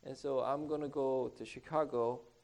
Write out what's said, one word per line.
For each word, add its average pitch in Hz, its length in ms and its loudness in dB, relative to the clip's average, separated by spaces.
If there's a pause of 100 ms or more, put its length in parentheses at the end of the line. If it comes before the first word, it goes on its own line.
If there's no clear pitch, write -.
And 135 120 -10
so 135 240 0
I'm 139 280 0
gonna 147 200 -2
go 131 480 0
to 117 80 -10
Chicago 123 760 0 (220)